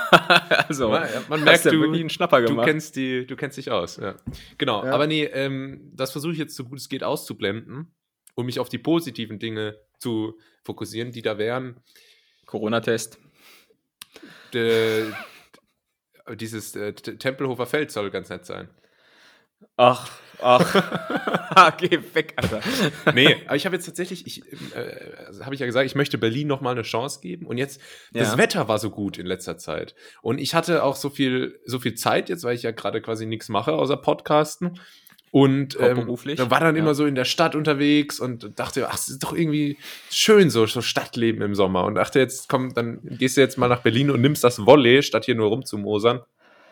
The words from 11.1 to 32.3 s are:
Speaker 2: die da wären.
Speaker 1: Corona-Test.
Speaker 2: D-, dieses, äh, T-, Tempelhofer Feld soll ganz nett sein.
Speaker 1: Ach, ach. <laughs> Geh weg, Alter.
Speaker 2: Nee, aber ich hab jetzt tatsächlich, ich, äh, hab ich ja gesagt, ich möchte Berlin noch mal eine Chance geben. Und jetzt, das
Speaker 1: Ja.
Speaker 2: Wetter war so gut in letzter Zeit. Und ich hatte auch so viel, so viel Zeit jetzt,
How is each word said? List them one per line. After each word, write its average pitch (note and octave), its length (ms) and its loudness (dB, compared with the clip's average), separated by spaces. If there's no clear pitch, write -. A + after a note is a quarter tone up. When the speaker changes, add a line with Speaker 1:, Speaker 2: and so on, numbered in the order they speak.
Speaker 2:
die A#2 120 -14
da G#2+ 140 -4
wären. B2 440 -6
Speaker 1:
Corona-Test. A2 720 -4
Speaker 2:
D-, A2+ 580 0
dieses, A2 400 -10
äh, G#2 180 -6
T-, - 240 -12
Tempelhofer C3 480 -4
Feld D3 260 -4
soll G2+ 200 -6
ganz F#2+ 180 -8
nett F2+ 160 -12
sein. F#2+ 240 -14
Speaker 1:
Ach, B2 320 6
ach. - 1400 4
<laughs> - 0 -
Geh F3 200 0
weg, D#3+ 220 -2
Alter. A2 240 -2
Speaker 2:
Nee, C3+ 320 6
aber C#3 100 -2
ich C#3+ 100 -2
hab F3+ 80 -2
jetzt F3 120 -6
tatsächlich, F3+ 420 -10
ich, - 160 -16
äh, - 380 -12
hab C3+ 100 -8
ich C3+ 80 -10
ja B2+ 40 -2
gesagt, B2+ 200 2
ich B2+ 100 -6
möchte C#3 220 0
Berlin A2+ 300 0
noch C#3 140 0
mal B2 100 -2
eine B2 100 -4
Chance A#2 400 -6
geben. F3 240 -12
Und A#2+ 120 -8
jetzt, C#3 240 -6
das A2+ 220 0
Speaker 1:
Ja. B2+ 40 0
Speaker 2:
Wetter F#3+ 300 0
war G#2+ 120 2
so A2 100 -4
gut G2 280 -6
in F2 80 -12
letzter F2+ 320 -6
Zeit. D#2+ 380 -10
Und A#2+ 180 -2
ich C3+ 160 -4
hatte E3 280 2
auch C3+ 140 0
so C#3+ 120 -6
viel, C3 560 -2
so B2+ 140 -6
viel B2 160 -4
Zeit B2+ 340 0
jetzt, E3+ 140 -8